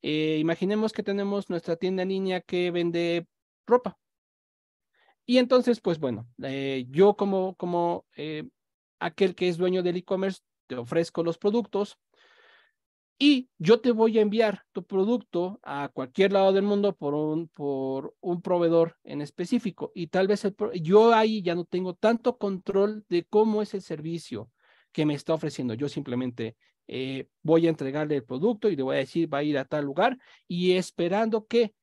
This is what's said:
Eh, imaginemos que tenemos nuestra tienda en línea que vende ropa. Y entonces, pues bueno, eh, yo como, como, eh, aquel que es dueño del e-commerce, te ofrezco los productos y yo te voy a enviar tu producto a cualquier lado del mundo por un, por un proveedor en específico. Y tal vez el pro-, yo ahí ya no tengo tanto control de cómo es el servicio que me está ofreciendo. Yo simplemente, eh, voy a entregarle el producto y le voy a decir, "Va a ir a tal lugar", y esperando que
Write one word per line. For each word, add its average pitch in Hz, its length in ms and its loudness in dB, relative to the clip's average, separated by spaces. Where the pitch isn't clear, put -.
Eh, 156 380 -2
imaginemos 190 540 -2
que 202 100 -8
tenemos 202 460 -4
nuestra 170 260 -4
tienda 185 280 -4
en 185 60 -4
línea 190 320 -2
que 180 300 -2
vende 170 560 -2
ropa. 240 320 2
Y 247 140 4
entonces, 247 420 2
pues 165 180 -2
bueno, 120 280 -4
eh, 135 460 -6
yo 196 260 6
como, 190 400 -2
como, 175 500 -2
eh, 156 320 -8
aquel 180 360 0
que 180 140 0
es 165 80 -4
dueño 185 260 0
del 180 140 -2
e-commerce, 190 440 -4
te 127 80 -10
ofrezco 165 480 -4
los 165 140 -2
productos 202 600 -2
y 269 380 4
yo 220 240 4
te 240 100 2
voy 226 280 2
a - 20 6
enviar 214 420 2
tu 180 120 -10
producto 190 800 -2
a 139 280 -8
cualquier 190 420 0
lado 196 200 6
del 196 100 4
mundo 202 320 2
por 143 200 -4
un, 156 340 -2
por 135 720 -6
un 175 200 -4
proveedor 170 600 2
en 143 180 -8
específico. 175 760 -4
Y 170 120 -6
tal 190 200 0
vez 208 180 0
el 196 80 -2
pro-, - 200 -6
yo 202 400 6
ahí 220 280 2
ya 170 140 -2
no 175 100 -4
tengo 185 300 -4
tanto 233 420 0
control 202 720 -2
de 170 160 0
cómo 214 380 2
es 202 100 -8
el 190 80 -6
servicio 156 680 -10
que 156 140 0
me 147 100 2
está 160 180 -2
ofreciendo. 143 400 -4
Yo 139 160 -4
simplemente, 123 680 -6
eh, 131 400 -8
voy 165 240 4
a 165 60 4
entregarle 151 460 -4
el 123 60 -4
producto 208 460 0
y 180 60 0
le 135 80 -4
voy 135 140 0
a - 20 0
decir, 160 340 -2
"Va 139 60 0
a 147 40 -2
ir 147 140 -2
a 135 80 -4
tal 151 200 -4
lugar", 190 320 0
y 180 260 0
esperando 202 720 -2
que 233 360 0